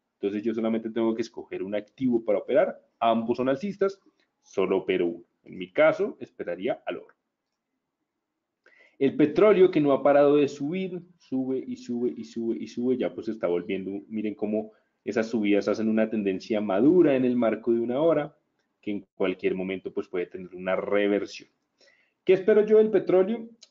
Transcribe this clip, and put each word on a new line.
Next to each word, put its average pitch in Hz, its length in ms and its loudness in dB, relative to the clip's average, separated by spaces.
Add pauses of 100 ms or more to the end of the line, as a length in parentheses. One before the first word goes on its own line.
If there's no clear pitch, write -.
(140)
Entonces, 101 280 -4
yo 113 120 -2
solamente 113 340 -2
tengo 113 260 0
que 113 60 -4
escoger 92 420 -10
un 98 120 -6
activo 117 500 -2
para 101 140 2
operar. 156 420 0 (180)
Ambos 117 380 0
son 127 140 -2
alcistas, 196 500 -4 (400)
solo 95 380 -2
opero 92 280 0
uno. 85 180 -6 (200)
En 95 140 -16
mi 92 120 -12
caso, 156 500 2
esperaría 95 680 -8
al 87 100 -6
oro. - 180 -18 (1800)
El 135 160 0
petróleo 180 560 6
que 156 120 2
no 143 100 4
ha 135 100 2
parado 143 340 6
de 143 120 4
subir, 175 540 -8 (160)
sube 131 480 -4
y 123 100 -10
sube 120 400 -4
y 110 80 -12
sube 113 340 -6
y 110 80 -10
sube, 123 300 -2
ya 90 160 -2
pues - 160 -12
está 110 180 -4
volviendo, 95 440 -4 (180)
miren 107 260 -6
cómo 107 380 -4 (320)
esas 110 240 -2
subidas 101 400 0
hacen 107 220 0
una 110 180 0
tendencia 104 540 -4
madura 139 520 4
en 131 120 0
el 123 100 0
marco 117 380 0
de 117 60 0
una 123 200 -2
hora, 151 340 0 (460)
que 107 100 -10
en 101 240 -8
cualquier 92 400 -2
momento 95 380 -6
pues - 160 -8
puede 87 160 -4
tener - 300 -14
una 92 220 -4
reversión. 101 760 -2 (720)
¿Qué 185 80 4
espero 208 320 4
yo 214 140 4
del 214 100 6
petróleo? 190 640 0 (200)